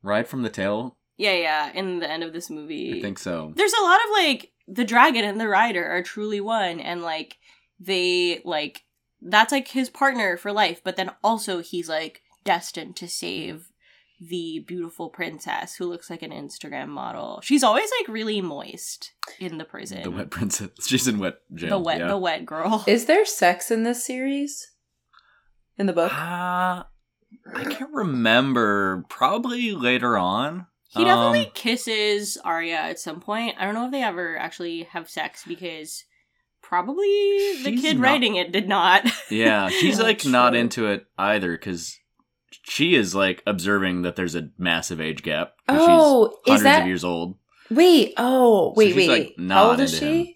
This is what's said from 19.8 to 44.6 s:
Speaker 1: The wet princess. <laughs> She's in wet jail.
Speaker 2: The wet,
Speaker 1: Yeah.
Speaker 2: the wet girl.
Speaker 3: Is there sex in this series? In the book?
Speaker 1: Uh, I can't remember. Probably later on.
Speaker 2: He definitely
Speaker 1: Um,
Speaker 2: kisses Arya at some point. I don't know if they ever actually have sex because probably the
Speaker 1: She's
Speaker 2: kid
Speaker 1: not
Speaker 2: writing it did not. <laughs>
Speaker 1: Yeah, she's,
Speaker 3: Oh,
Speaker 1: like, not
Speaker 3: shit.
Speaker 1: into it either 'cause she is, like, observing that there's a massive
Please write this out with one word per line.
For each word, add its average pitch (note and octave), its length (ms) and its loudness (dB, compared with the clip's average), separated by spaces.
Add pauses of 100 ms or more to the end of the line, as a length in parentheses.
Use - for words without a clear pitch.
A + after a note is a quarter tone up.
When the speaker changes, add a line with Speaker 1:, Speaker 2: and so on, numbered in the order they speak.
Speaker 1:
The F#2 80 -8
wet F#2+ 200 -8
princess. G2+ 440 -6
<laughs> - 100 -12
She's B2+ 220 0
in G#2+ 120 0
wet F#2 160 -4 (180)
jail. E3 180 -8
Speaker 2:
The G3 80 0
wet, E3 200 -4
Speaker 1:
Yeah. E3+ 80 -4
Speaker 2:
the G3 100 -2
wet E3+ 280 -4
girl. F3 420 -2
Speaker 3:
Is A#3 180 2
there F#4 200 4
sex - 460 2
in A3+ 120 0
this A#3+ 220 -2
series? C#4 680 -6 (1080)
In G3 80 -2
the F#3 80 0
book? E3+ 200 2
Speaker 1:
Uh, F3+ 680 -4 (680)
I - 160 -8
can't C#4+ 240 -10
remember. A#2 1160 2
Probably A#3 640 0
later B2 440 0
on. B2+ 500 -2 (200)
Speaker 2:
He - 160 -2
definitely A#2 440 0
Speaker 1:
Um, - 60 -20
Speaker 2:
kisses G#3+ 920 -4
Arya E3 320 -4
at E3 220 -6
some E3 200 -12
point. A3 400 -6
I G3 60 -4
don't G#3 80 -4
know A3+ 140 -6
if B3+ 40 -8
they C4+ 100 -4
ever F3 360 -4
actually E3+ 460 -8
have E3 260 -12
sex - 360 -10
because E3 600 -12 (560)
probably C#4 460 -2 (560)
the G#3+ 80 -2
Speaker 1:
She's B3 100 0
Speaker 2:
kid D#4 180 2
Speaker 1:
not B3 40 2
Speaker 2:
writing B3 320 4
it F3 160 -2
did F#3 160 -2
not. F#3 380 4 (140)
<laughs> - 100 -18
Speaker 1:
Yeah, A3 400 4
she's, - 300 2
Speaker 3:
Oh, A3+ 40 2
Speaker 1:
like, G#3+ 220 0
not B2 280 6
Speaker 3:
shit. A#2+ 80 2
Speaker 1:
into A#2 260 -2
it G2+ 180 -2 (120)
either F#2+ 400 0
'cause E2+ 400 -10 (680)
she E3+ 320 2
is, F#2+ 180 2
like, F#2+ 320 0
observing F#2+ 580 0
that F2 120 -4
there's F2 200 -2
a D#2+ 220 -6
massive E2+ 440 -2